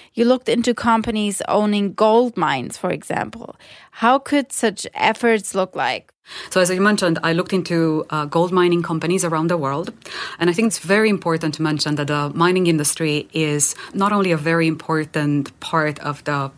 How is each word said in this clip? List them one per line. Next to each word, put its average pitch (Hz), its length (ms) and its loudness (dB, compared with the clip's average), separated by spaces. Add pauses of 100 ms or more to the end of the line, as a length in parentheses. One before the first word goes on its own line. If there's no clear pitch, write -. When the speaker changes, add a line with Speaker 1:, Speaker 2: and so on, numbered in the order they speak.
(140)
Speaker 1:
You 226 100 2
looked 247 240 2
into 240 260 2
companies 214 720 0
owning 208 480 0
gold 226 420 4
mines, 143 400 -2
for 180 140 -4
example. - 640 -8 (380)
How 254 260 2
could 277 320 -2
such - 340 -4 (100)
efforts 220 600 0
look 190 220 -2
like? 127 340 -4 (380)
Speaker 2:
So 185 140 2
as 180 80 2
I 185 80 0
mentioned, 196 440 2
I 165 120 2
looked 175 180 -2
into, 165 560 0
uh, 151 160 -4
gold 165 260 0
mining 175 320 2
companies 170 440 -2
around 160 220 0
the 175 100 0
world. 151 340 -4 (460)
And 170 100 2
I 175 60 2
think 220 140 2
it's - 100 -2
very 214 320 2
important 165 460 0
to 160 60 -4
mention 151 340 0
that 147 100 -2
the 147 280 -2
mining 180 320 2
industry 151 680 0
is 151 400 0 (180)
not 196 180 0
only 196 220 2
a 160 60 2
very 165 280 2
important 147 960 -2
part 151 380 -2
of 143 260 -8
the 139 340 -4